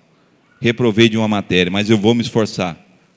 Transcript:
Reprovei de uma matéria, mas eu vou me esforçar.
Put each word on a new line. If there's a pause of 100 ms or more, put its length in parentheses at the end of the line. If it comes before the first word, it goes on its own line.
(640)
Reprovei
de
uma
matéria,
mas
eu
vou
me
esforçar. (380)